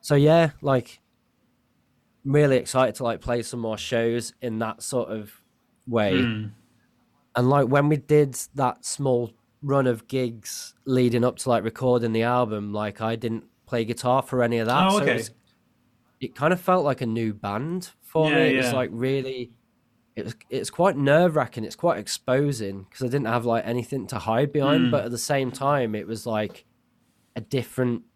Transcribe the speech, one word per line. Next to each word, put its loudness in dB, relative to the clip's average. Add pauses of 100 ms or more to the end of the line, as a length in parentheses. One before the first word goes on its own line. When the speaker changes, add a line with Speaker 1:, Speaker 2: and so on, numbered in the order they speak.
Speaker 1:
So, 0
yeah, 6 (120)
like, -2 (1200)
really 4
excited 2
to, -8
like, -2
play -2
some -8
more -4
shows -2
in -6
that -6
sort -4
of -12 (440)
way. 2
Speaker 2:
Mm. -2 (800)
Speaker 1:
And, 2
like, 4
when 2
we 2
did 2 (200)
that -2
small -2 (300)
run 2
of -2
gigs -6 (120)
leading 2
up 0
to, -6
like, 4
recording 0
the 2
album, 0
like, -6
I -2
didn't -6 (220)
play -2
guitar 0
for -2
any 2
of 0
that. 2
Speaker 2:
Oh, 2
Speaker 1:
So 2
Speaker 2:
okay. 2
Speaker 1:
it 2
was, -6 (880)
it -10
kind 0
of -6
felt 2
like 0
a -2
new -2
band -6 (100)
for 0
Speaker 2:
Yeah, 2
Speaker 1:
me. 4
It 2
was, 0
Speaker 2:
yeah. 0
Speaker 1:
like, -2
really, -4 (640)
it -8
was, -10 (140)
it's -6
quite 0
nerve-wracking. 2
It's -12
quite 0
exposing -2
'cause -10
I -2
didn't -2
have, 0
like, 0
anything -4
to -8
hide 0
behind, 2
Speaker 2:
Mm. 0
Speaker 1:
but 0
at -6
the -6
same -2
time, 0
it -6
was, -8
like, -4 (720)
a -10
different -4 (120)